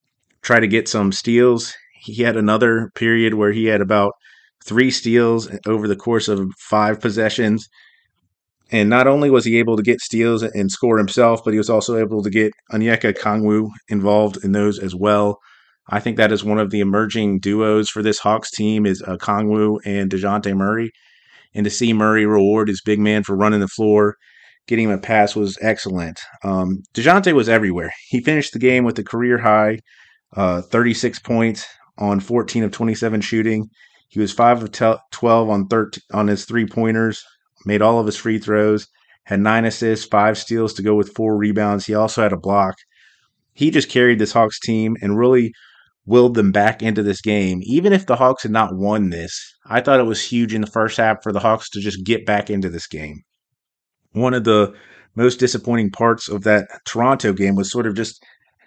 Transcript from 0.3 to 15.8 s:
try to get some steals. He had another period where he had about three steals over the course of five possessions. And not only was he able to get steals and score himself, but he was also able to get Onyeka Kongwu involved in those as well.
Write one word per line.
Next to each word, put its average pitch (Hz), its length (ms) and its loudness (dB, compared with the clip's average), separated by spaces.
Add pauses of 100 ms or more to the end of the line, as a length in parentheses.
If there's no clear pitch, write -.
try 117 180 4
to 110 80 2
get 110 180 2
some 101 240 0
steals. 117 640 2 (240)
He 110 240 -8
had 117 140 2
another 113 580 2
period 113 400 0
where 104 180 2
he 110 120 -2
had 107 160 2
about 101 320 2 (520)
three 123 260 2
steals 117 580 0 (180)
over 110 200 -2
the 101 100 -2
course 113 320 -2
of 98 300 -2
five 107 420 0
possessions. 110 680 -2 (1040)
And 104 160 2
not 123 180 4
only 143 240 2
was 123 140 4
he 113 140 2
able 117 180 0
to 107 60 0
get 113 180 2
steals 113 420 0
and 104 280 -4
score 113 280 0
himself, 113 460 2
but 110 80 0
he 107 60 2
was 107 120 -2
also 113 260 0
able 110 260 -2
to 101 80 -4
get 107 220 0 (200)
Onyeka 110 440 0
Kongwu 107 540 0 (180)
involved 104 560 0
in 98 80 0
those 104 260 0
as 92 160 -8
well. 104 440 0 (500)